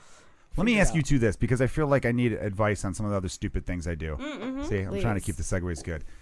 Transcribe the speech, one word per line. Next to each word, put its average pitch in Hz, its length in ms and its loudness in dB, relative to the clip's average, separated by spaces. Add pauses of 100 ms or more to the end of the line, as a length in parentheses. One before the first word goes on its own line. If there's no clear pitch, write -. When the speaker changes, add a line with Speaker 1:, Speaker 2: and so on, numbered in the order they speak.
(580)
Speaker 1:
Let 180 80 2
me 240 60 4
Speaker 2:
Figure 214 60 4
it - 40 6
Speaker 1:
ask 165 120 6
you, 165 60 2
Speaker 2:
out. 135 60 0
Speaker 1:
too, 139 120 4
this, 110 180 2
because 123 260 2
I 127 60 4
feel 156 180 0
like 139 180 4
I 120 80 2
need 120 220 2
advice 104 500 0
on 95 80 -2
some 104 140 -4
of 101 60 0
the 101 40 2
other 92 140 -2
stupid - 340 -4
things 87 240 -4
I 85 60 -2
do. 78 260 -4
Speaker 3:
Mm, 277 200 -8
mm-hmm. 240 240 -6
Speaker 1:
See, - 160 0
I'm 190 200 -4
trying 110 140 0
to 95 80 -2
Speaker 2:
Please. - 20 -10
Speaker 1:
keep 98 120 -4
the - 60 -6
segues 90 400 -4
good. 80 220 -8 (180)